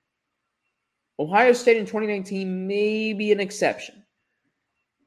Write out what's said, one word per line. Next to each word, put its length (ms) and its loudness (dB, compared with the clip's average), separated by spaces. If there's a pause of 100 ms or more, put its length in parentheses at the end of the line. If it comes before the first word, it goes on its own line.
(1160)
Ohio 340 4
State 260 4
in 80 -2
twenty 220 -4
nineteen 600 -6
may 440 -2
be 200 -2
an 80 4
exception. 680 -4 (1000)